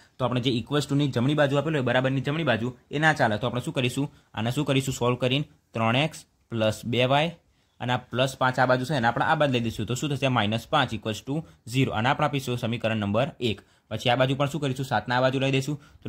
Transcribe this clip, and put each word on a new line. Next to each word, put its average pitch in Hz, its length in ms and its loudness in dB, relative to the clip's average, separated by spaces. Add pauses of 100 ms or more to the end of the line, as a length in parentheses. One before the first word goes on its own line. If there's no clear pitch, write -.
(160)
તો - 100 -8
આપણે 123 200 0
જે 135 140 2
equals 139 300 -2
to 139 100 2
ની 147 160 0
જમણી 135 240 2
બાજુ 143 180 2
આપેલું 151 200 0
હોય 127 100 0
બરાબરની 131 400 2
જમણી 151 220 -2
બાજુ 113 180 0 (260)
એ 147 100 0
ના 156 140 6
ચાલે. 110 220 2
તો 131 80 -2
આપણે 127 180 -4
શું 160 120 -6
કરીશું? 131 280 -2 (280)
આને 113 220 -2
શું 147 140 -2
કરીશું 131 300 0
સોલ્વ 123 240 2
કરીને? 135 220 0 (280)
ત્રણ 113 300 2
એક્સ 156 140 -6 (320)
પ્લસ 110 280 0 (160)
બે 120 80 4 (100)
વાય 151 180 2 (500)
અને 120 160 -2
આ 127 140 -4
પ્લસ 131 300 0
પાંચ 127 220 2
આ 127 80 4
બાજુ 127 180 4
છે 156 100 -2
એને 117 120 2
આપણે 135 200 0
આ 160 100 2
બાજુ 143 140 2
લઈ 120 120 0
દઈશું. 110 240 -4
તો 120 100 0
શું 151 100 -2
થશે? 135 180 0 (100)
માઇનસ 107 340 0
પાંચ 127 260 0
equals 107 300 -6
to 139 60 -4 (400)
zero. 131 240 2
અને 113 120 2
આપણે 151 180 0
આપીશું 131 340 -4
સમીકરણ 113 420 -2
નંબર 107 240 0 (220)
એક. 98 80 -4 (320)
પછી 110 220 -2
આ 123 80 4
બાજુ 131 200 2
પણ 143 120 0
શું 156 120 -6
કરીશું? 135 280 -4
સાતના 123 260 0
આ 127 80 2
બાજુ 131 180 0
લઈ 135 120 0
દઈશું. 139 200 -2 (240)
તો - 80 -12